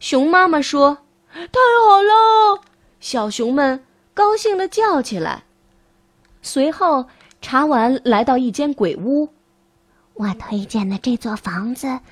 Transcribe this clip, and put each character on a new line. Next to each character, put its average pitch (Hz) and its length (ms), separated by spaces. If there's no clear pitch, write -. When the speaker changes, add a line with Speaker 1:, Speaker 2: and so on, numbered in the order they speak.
Speaker 1:
熊 277 280
妈 370 160
妈 320 160
说。 285 360
“太 349 280
好 392 140
了！” 427 600
小 214 300
熊 233 240
们 269 320
高 415 220
兴 427 220
地 381 100
叫 381 340
起 208 160
来。 - 280
随 277 280
后， 311 360
茶 269 240
丸 254 380
来 226 220
到 254 120
一 254 140
间 285 220
鬼 185 240
屋。 285 320
Speaker 2:
“我 208 180
推 208 320
荐 202 240
的 196 80
这 247 180
座 220 220
房 190 360
子， 254 280